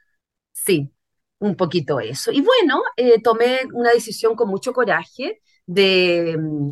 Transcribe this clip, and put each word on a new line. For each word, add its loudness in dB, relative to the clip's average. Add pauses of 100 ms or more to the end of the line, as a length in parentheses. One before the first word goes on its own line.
(640)
Sí, 0 (500)
un -2
poquito -2
eso. -8
Y 0
bueno, 2 (140)
eh, 4
tomé 2 (140)
una 0
decisión 0
con -2
mucho -6
coraje -4 (260)
de, 2
mm, -4